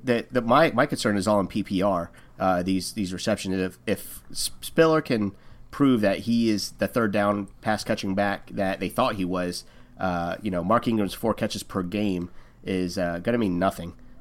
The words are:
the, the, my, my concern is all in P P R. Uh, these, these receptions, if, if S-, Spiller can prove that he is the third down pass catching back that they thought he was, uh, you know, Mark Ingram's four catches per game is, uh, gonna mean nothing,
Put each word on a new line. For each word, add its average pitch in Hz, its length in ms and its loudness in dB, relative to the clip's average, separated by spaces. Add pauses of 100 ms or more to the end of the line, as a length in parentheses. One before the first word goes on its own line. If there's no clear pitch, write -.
the, 120 260 0
the, 123 100 2
my, 135 300 6
my 123 140 4
concern 117 320 0
is 95 100 0
all 104 140 4
in 90 60 0
P 104 160 -2
P 95 180 0
R. 92 300 0 (280)
Uh, 92 240 2
these, 92 300 -2
these 95 180 -4
receptions, 95 460 -2
if, 92 280 -2
if - 460 -6
S-, - 200 -4 (100)
Spiller 160 400 4
can 107 320 0 (380)
prove 131 300 4
that 98 180 2
he 117 300 2
is 104 300 -2
the 101 80 0
third 113 240 0
down 101 360 0 (140)
pass 107 220 -2
catching 101 320 -2
back 101 360 0
that 98 280 -2
they 92 100 -2
thought 117 260 0
he 92 100 -2
was, 90 400 -4 (340)
uh, 87 420 -2
you 107 80 -4
know, 90 140 -2
Mark 113 240 2
Ingram's 107 260 0
four 113 200 -2
catches 104 280 -4
per - 220 -4
game 90 480 -2 (320)
is, 92 340 -2
uh, 85 220 -2
gonna 113 180 0
mean 95 220 0
nothing, 90 340 -2 (280)